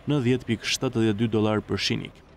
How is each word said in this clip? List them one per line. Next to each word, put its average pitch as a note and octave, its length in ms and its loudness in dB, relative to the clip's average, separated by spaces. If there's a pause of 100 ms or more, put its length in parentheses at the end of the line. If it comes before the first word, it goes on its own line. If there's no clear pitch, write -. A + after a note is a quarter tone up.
në C#3+ 160 2
dhjetë B2 240 0
pikë - 240 -2
shtatëdhjetë A2+ 480 0
dy A2+ 160 0
dollar G#2+ 240 2
për - 260 -4
shinik. - 380 -6 (120)